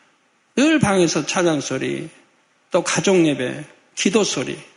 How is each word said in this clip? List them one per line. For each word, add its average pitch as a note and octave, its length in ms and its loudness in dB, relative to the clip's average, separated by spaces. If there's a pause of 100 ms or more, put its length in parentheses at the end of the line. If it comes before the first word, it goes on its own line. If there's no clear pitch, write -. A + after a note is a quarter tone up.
(560)
늘 D4+ 220 4
방에서 F#3 460 2
찬양 E3+ 360 0
소리. C3+ 500 -6 (600)
또 E3+ 120 0
가족 F3+ 440 2
예배, C3+ 380 -4 (300)
기도 G#3 300 2
소리. - 340 -6 (180)